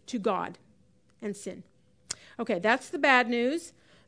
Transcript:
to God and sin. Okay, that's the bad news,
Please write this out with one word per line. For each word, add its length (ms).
to 120
God 380
and 140
sin. 280
Okay, 200
that's 300
the 100
bad 300
news, 420